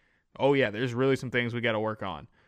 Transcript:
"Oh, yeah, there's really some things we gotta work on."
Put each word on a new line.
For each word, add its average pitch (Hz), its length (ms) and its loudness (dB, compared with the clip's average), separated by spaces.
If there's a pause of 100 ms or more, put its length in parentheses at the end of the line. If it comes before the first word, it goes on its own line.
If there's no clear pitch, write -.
(400)
"Oh, 139 140 4
yeah, 127 180 2
there's 117 240 -4
really 131 200 2
some 127 140 -4
things 120 240 -2
we 120 80 -4
gotta 113 180 0
work 110 220 -4
on." 85 260 -8 (200)